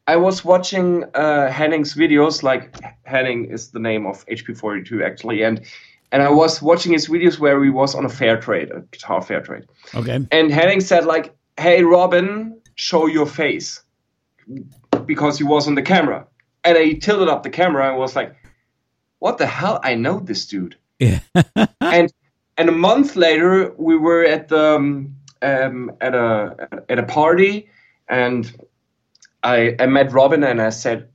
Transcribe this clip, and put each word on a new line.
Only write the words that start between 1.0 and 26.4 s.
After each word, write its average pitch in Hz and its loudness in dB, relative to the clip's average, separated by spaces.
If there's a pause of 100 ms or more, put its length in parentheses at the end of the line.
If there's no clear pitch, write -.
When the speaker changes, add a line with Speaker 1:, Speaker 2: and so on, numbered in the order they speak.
Speaker 1:
uh, 147 0
Henning's 151 -2
videos. 151 2
Like, 131 -2 (300)
Henning 127 -4
is - -14
the 120 -12
name 110 -4
of 95 -12
H 117 -12
P 117 -10
forty-two, 101 -8
actually, 107 -6
and, 110 -2 (520)
and 139 4
I 143 4
was 160 4
watching 170 2
his 151 0
videos 165 2
where 139 2
he 139 4
was 135 0
on - -4
a - -4
fair 113 0
trade, 87 -4
a - -14 (100)
guitar - -6
fair 90 -6
trade. - -16 (300)
Speaker 2:
Okay. 123 -4
Speaker 1:
And 160 4
Henning 175 2
said, 185 2
like, 160 -2 (240)
"Hey, 175 4
Robin, 185 2 (160)
show 160 -2
your 156 0
face," - -6 (1200)
because 147 -2
he 151 -4
was 147 2
on 147 -2
the 139 -2
camera. 147 0 (380)
And 170 6
he 160 2
tilted 196 0
up 147 -2
the 127 -10
camera 147 0
and 131 -4
was 131 -4
like, - -6 (840)
"What 165 -2
the 143 0
hell? 170 -4
I 131 -2
know 127 -2
this - -8
dude." 92 -10 (220)
Speaker 2:
Yeah. 110 2 (140)
<laughs> 202 2 (140)
Speaker 1:
And, 339 2 (460)
and 165 2
a 170 4
month 214 2
later, 175 2
we 160 2
were 170 2
at 156 0
the, 156 2
um, 139 -4 (260)
um, 131 -4
at 127 -2
a, 113 -2 (220)